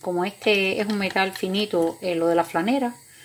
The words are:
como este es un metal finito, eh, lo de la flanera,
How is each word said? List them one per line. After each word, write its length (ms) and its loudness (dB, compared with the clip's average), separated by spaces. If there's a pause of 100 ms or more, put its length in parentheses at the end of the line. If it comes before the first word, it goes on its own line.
como 240 -2
este 560 0
es 40 -2
un 120 -2
metal 340 0
finito, 720 0
eh, 120 -2
lo 120 0
de 80 4
la 100 4
flanera, 500 0 (300)